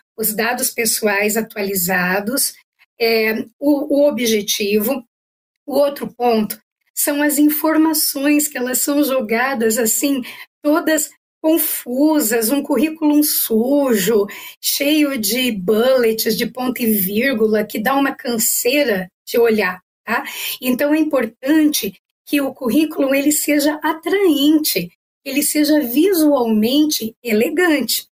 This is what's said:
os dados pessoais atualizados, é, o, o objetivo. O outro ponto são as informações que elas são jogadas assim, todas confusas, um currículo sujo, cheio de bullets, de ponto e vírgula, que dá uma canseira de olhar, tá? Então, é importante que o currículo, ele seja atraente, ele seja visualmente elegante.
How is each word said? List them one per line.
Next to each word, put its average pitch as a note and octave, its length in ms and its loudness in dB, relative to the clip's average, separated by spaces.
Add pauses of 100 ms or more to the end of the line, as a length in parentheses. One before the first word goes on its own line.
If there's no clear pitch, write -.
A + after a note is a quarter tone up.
(160)
os G#3+ 160 -4
dados A#3 380 -2
pessoais G#3+ 680 -2
atualizados, G3 1160 -2 (460)
é, A3+ 400 0 (180)
o, C#4+ 400 0
o C#4+ 100 4
objetivo. A3 960 -2 (640)
O C#4+ 80 -6
outro C#4+ 400 0
ponto A3+ 480 0 (340)
são D4 240 -2
as D4 180 2
informações D4 1080 2
que - 100 -8
elas B3 220 -4
são D4 240 0
jogadas A#3 760 0
assim, C4 440 0 (400)
todas D#4 480 0 (320)
confusas, C4 1080 0
um C#4 120 0
currículo D4 600 2
sujo, A#3 1040 2 (360)
cheio C#4+ 560 0
de A#3 320 -2
bullets, A3 880 0
de A#3+ 80 -2
ponto B3+ 340 -6
e B3 60 -2
vírgula, G#3+ 800 0
que G#3+ 160 -8
dá B3 160 0
uma C#4 180 0
canseira A#3+ 960 -2 (160)
de - 120 -2
olhar, G#3+ 440 0 (240)
tá? A#3+ 180 -4 (380)
Então, C#4+ 320 0
é D#4 40 2
importante D4 1000 0 (240)
que D4 160 -2
o C4+ 140 -4
currículo, C#4 600 0
ele C#4 180 2
seja D4 500 0
atraente, D#4 1080 0 (340)
ele C#4 180 -2
seja D4+ 380 2
visualmente C4+ 1400 2
elegante. C4+ 840 0 (120)